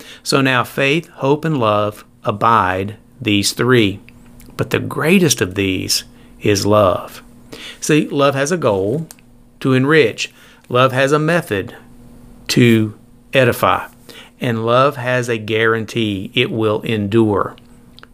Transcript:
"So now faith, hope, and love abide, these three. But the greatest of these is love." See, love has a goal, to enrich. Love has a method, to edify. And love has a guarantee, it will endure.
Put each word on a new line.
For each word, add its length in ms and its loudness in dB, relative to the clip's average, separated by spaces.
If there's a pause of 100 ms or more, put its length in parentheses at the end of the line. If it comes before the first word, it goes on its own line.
(220)
"So 200 -2
now 220 2
faith, 520 -2
hope, 280 -2
and 140 -2
love 480 -2 (180)
abide, 720 0 (260)
these 320 0
three. 460 2 (580)
But 120 -4
the 100 0
greatest 600 0
of 140 -4
these 480 -2 (380)
is 240 0
love." 560 0 (580)
See, 300 0
love 260 0
has 160 -2
a 60 -2
goal, 500 -2 (540)
to 120 0
enrich. 580 2 (380)
Love 220 2
has 200 0
a 80 2
method, 560 -2 (720)
to 440 4 (400)
edify. 520 2 (560)
And 240 -4
love 320 2
has 320 -4
a 80 -2
guarantee, 960 -2
it 180 0
will 300 -2
endure. 760 0 (580)